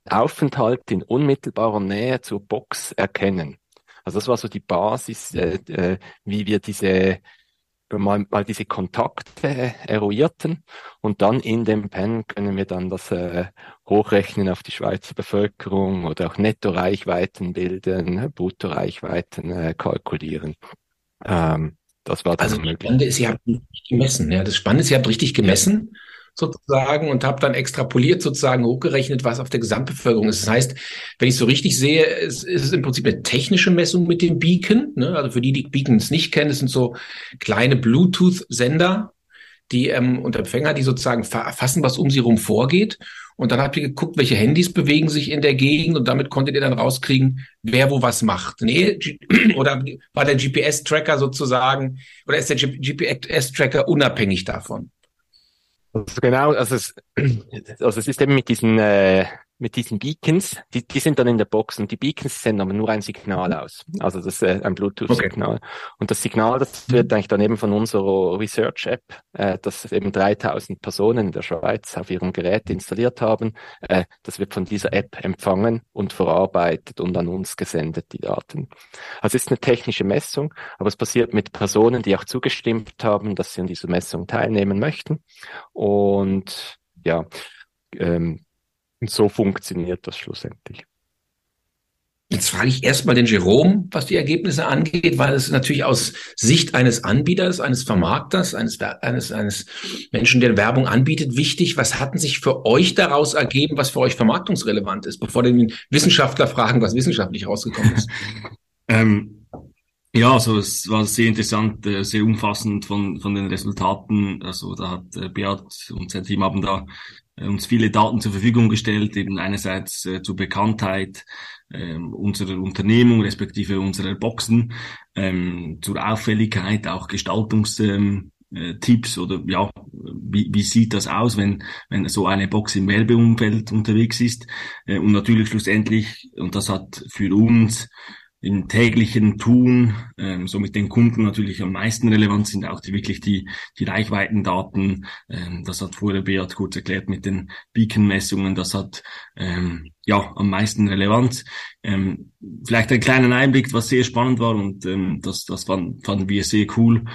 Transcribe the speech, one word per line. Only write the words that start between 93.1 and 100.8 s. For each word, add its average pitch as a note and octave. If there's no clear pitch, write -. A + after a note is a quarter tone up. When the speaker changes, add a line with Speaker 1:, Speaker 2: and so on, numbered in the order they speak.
Speaker 2:
den A#2+
Jerome, A#2
was D3
die F#3+
Ergebnisse D#3+
angeht, D#3
weil C3+
es C3
natürlich C#3
aus C3
Sicht D#3
eines B2+
Anbieters, F3
eines B2+
Vermarkters, C#3+
eines A2+
Wer-, -
eines, A#2+
eines G#2
Menschen, A#2
der A#2+
Werbung A#2